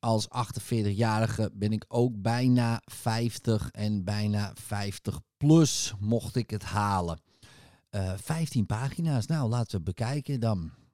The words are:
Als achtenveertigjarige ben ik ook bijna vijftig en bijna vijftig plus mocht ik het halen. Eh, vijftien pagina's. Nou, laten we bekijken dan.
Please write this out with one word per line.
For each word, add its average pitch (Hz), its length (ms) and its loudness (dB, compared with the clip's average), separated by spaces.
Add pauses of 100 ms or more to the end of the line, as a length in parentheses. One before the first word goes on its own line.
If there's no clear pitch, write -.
Als 113 280 2
achtenveertigjarige 110 1300 0
ben 104 180 0
ik 107 160 -2
ook 120 340 0
bijna 120 600 4
vijftig 113 880 -2
en 104 340 -2
bijna 104 500 0
vijftig 101 680 -6 (160)
plus 151 640 4
mocht 110 380 -2
ik 120 140 -4
het 107 120 -6
halen. 92 580 0 (720)
Eh, 95 260 -2
vijftien 147 500 -2
pagina's. 135 600 -2
Nou, 151 220 0
laten 113 300 -2
we 82 60 -6
bekijken 131 560 -4
dan. 101 300 0 (240)